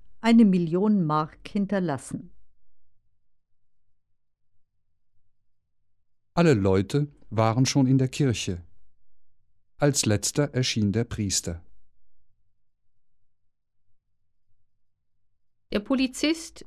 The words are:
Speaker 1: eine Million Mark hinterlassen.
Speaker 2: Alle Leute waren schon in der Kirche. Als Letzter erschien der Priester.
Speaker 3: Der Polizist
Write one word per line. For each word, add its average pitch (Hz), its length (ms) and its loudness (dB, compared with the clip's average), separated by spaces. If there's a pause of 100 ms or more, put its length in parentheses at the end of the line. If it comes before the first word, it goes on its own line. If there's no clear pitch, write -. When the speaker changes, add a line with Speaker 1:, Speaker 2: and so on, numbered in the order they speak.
(220)
Speaker 1:
eine 233 220 8
Million 185 640 4
Mark 151 420 -2
hinterlassen. 190 840 -4 (4000)
Speaker 2:
Alle 170 200 4
Leute 101 540 2 (220)
waren 110 360 2
schon 135 220 2
in 135 100 4
der 127 120 0
Kirche. 101 520 -2 (1160)
Als 147 280 0
Letzter 110 480 0
erschien 117 380 0
der 113 140 -2
Priester. 95 580 -4 (4000)
Speaker 3:
Der 208 80 0
Polizist 269 880 -2